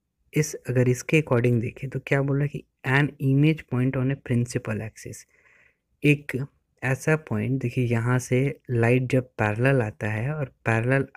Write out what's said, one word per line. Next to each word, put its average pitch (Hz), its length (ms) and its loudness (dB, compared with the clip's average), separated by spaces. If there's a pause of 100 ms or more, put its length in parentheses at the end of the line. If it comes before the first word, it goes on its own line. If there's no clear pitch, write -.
(320)
इस, 151 220 0 (140)
अगर 123 200 2
इसके 127 340 0
according 120 380 2
देखें - 300 -8
तो 139 160 -8
क्या 139 160 2
बोल 139 140 0
रहा 143 80 0
है 143 40 -4
कि - 160 -10 (240)
an 139 200 4 (160)
image 143 480 4
point 127 240 0
on 131 180 0
a 139 140 -10
principal 117 600 -2
axis, - 360 -18 (800)
एक 147 340 2 (460)
ऐसा 131 360 0
पॉइंट, 123 440 -4
देखिए 123 220 -2
यहाँ 117 340 0
से 123 200 0 (320)
लाइट 123 400 2
जब 131 280 0
पैरेलल 120 440 2
आता 107 280 -6
है 113 240 -4
और 147 180 -8 (120)
पैरेलल 123 420 0 (100)